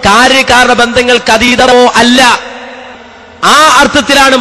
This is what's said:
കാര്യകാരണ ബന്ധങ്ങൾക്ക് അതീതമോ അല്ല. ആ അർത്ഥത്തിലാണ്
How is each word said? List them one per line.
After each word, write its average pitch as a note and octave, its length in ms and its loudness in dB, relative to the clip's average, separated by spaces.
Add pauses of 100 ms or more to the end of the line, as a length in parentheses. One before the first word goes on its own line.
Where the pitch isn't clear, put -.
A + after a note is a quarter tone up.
കാര്യകാരണ B3 720 2
ബന്ധങ്ങൾക്ക് A#3+ 560 -2
അതീതമോ B3 460 0 (200)
അല്ല. A#3+ 180 2 (1300)
ആ C4+ 40 2 (240)
അർത്ഥത്തിലാണ് C4+ 600 0